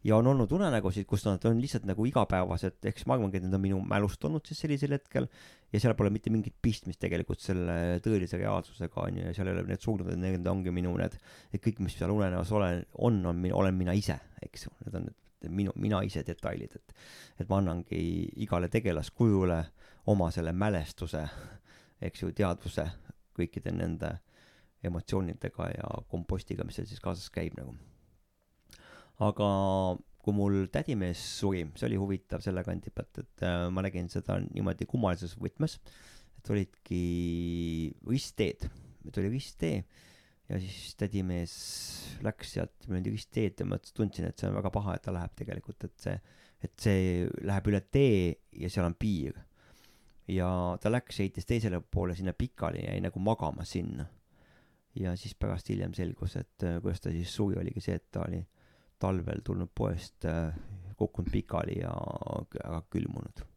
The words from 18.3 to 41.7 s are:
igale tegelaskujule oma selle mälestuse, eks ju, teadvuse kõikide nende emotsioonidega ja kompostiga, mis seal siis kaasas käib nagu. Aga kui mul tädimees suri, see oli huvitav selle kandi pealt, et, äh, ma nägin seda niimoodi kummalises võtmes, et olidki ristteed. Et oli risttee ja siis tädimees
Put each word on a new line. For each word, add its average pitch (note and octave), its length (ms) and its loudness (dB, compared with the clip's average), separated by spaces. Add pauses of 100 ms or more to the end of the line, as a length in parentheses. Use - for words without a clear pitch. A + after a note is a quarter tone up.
igale F2+ 280 2
tegelaskujule F#2+ 880 4 (480)
oma F#2+ 240 4
selle E2+ 220 -2
mälestuse, E2+ 680 0 (800)
eks - 220 -6
ju, F2+ 100 -2
teadvuse F2 540 0 (500)
kõikide F2 360 -2
nende E2 420 -2 (680)
emotsioonidega F2 840 -2
ja - 180 -6 (220)
kompostiga, F2+ 560 -4
mis - 120 -8
seal F2+ 120 -8
siis - 120 -14
kaasas F2+ 280 -6
käib E2 240 -4
nagu. B1+ 200 -10 (1500)
Aga G#2 280 2 (680)
kui - 180 -2
mul G2+ 360 4
tädimees G#2 520 0 (140)
suri, G2 260 2 (120)
see - 140 -4
oli A2 100 2
huvitav G2 440 -2
selle F2+ 240 -2
kandi F2+ 240 -4
pealt, - 320 -8
et, - 240 -10
äh, F2 240 0
ma F#2 120 0
nägin F#2 280 -2
seda F#2+ 300 -2
niimoodi F#2 500 -2
kummalises F#2+ 480 0
võtmes, - 380 -2 (600)
et - 120 -12
olidki F#2 520 -2 (1080)
ristteed. - 560 0 (400)
Et D#2 120 -6
oli G2 120 2
risttee C3+ 540 -2 (640)
ja F#2+ 100 -2
siis - 380 -10
tädimees F#2 560 -2 (680)